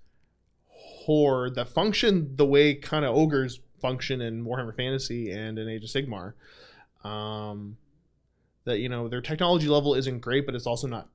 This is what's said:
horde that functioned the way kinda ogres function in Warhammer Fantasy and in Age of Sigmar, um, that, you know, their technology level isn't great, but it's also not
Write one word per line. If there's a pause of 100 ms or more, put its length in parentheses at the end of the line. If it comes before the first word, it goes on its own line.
(680)
horde
that
functioned
the
way
kinda
ogres (220)
function
in
Warhammer
Fantasy
and
in
Age
of
Sigmar, (720)
um, (880)
that,
you
know,
their
technology
level
isn't
great,
but
it's
also
not